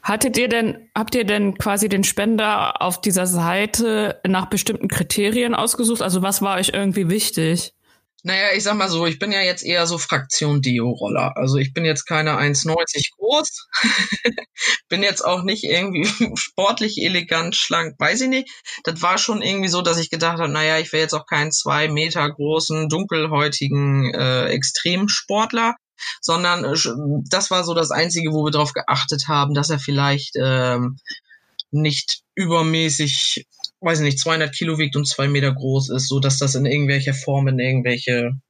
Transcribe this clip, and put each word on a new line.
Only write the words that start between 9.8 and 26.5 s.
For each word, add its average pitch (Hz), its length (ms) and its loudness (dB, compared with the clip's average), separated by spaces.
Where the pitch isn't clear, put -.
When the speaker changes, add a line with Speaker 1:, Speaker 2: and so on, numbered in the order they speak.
Speaker 2:
so 170 120 -2
Fraktion 147 640 0
Deo-Roller. 120 760 0
Also 135 220 2
ich 139 140 0
bin 170 120 -2
jetzt 156 220 0
keine 156 300 0
eins 143 280 0
neunzig 160 520 -2
groß, 285 520 -2
<laughs> - 1040 -2
bin 196 160 -2
jetzt 202 200 0
auch 185 200 0
nicht 190 200 -2
irgendwie 175 400 0
<laughs> 226 320 0
sportlich, 208 640 -2
elegant, 170 540 0
schlank, 165 440 -2
weiß 196 240 0
ich 262 60 0
nicht. 262 200 -2
Das 165 180 -4
war 180 160 2
schon 208 240 -2
irgendwie 190 260 -2
so, 175 140 0
dass 170 160 2
ich 165 120 -4
gedacht 165 300 -2
hab, 160 100 0
naja, 156 280 2
ich 160 140 -4
will 156 80 0
jetzt 156 140 0
auch 147 120 -4
keinen 151 260 0
zwei 156 360 0
Meter 156 400 0
großen, 156 600 -2
dunkelhäutigen, 147 1300 0
äh, 127 340 2
Extremsportler, 208 1300 0
sondern, 175 440 0